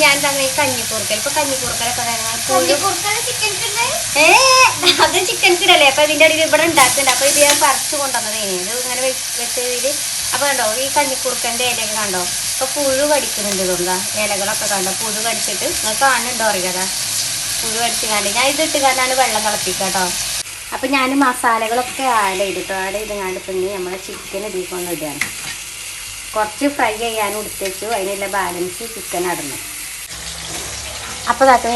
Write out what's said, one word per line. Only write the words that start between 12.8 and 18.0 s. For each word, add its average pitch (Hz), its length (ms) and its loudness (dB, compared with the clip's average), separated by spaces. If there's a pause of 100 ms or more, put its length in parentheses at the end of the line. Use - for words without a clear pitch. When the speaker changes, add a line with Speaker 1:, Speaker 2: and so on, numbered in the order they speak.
Speaker 1:
കടിക്കുന്നുണ്ട്. 208 520 0
ഇതെന്താ 180 320 0 (280)
ഇലകളൊക്കെ 202 480 -2
കണ്ടോ 185 280 0
പുഴു 214 260 -4
കടിച്ചിട്ട്, 220 400 -2 (100)
നിങ്ങൾ 214 260 -2
കാണുന്നുണ്ടോ 247 480 2
അറിയാതാ. 185 340 -2 (840)
ഇത് 220 180 -4
വെച്ചുകാണ്ട് 214 520 0